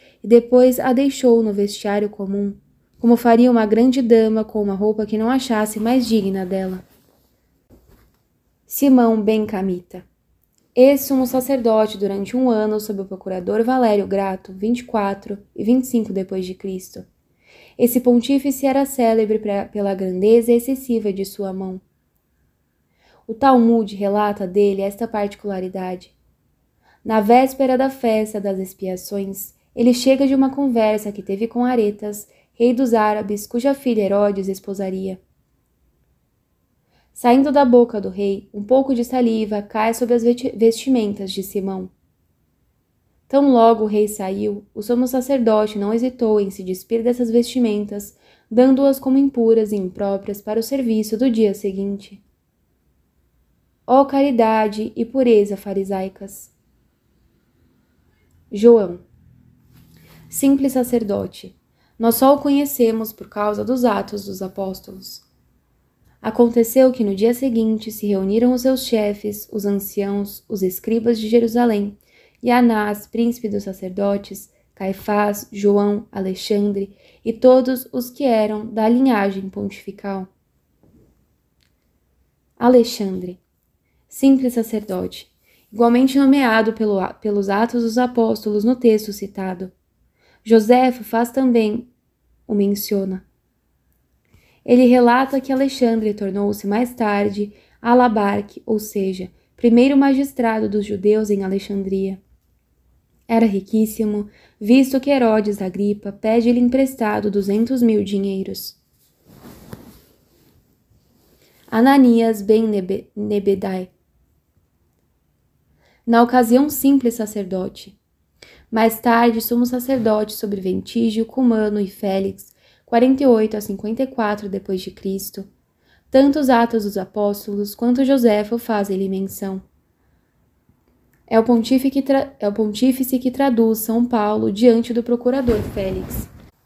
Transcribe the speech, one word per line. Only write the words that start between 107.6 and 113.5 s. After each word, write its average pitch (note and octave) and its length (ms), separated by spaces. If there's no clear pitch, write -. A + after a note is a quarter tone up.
mil G#3+ 220
dinheiros. G3 760
Ananias A#3 760
ben A3 260
Nebe-, G3 480
Nebedai. G3 720